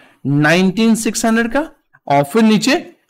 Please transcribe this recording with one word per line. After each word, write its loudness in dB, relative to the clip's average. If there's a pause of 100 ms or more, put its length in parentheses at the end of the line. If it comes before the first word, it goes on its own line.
(280)
नाइनटीन 2
सिक्स -4
हंड्रेड -2
का -4 (380)
और 2
फिर 0
नीचे 0 (180)